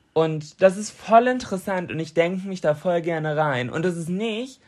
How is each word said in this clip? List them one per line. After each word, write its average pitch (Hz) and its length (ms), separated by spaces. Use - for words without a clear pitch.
Und 156 480
das 190 160
ist 208 140
voll 233 380
interessant 190 640
und 151 80
ich 160 140
denke 185 340
mich 185 120
da 151 140
voll 175 260
gerne 156 360
rein. 135 340
Und 160 140
das 180 120
ist 165 120
nicht, 220 600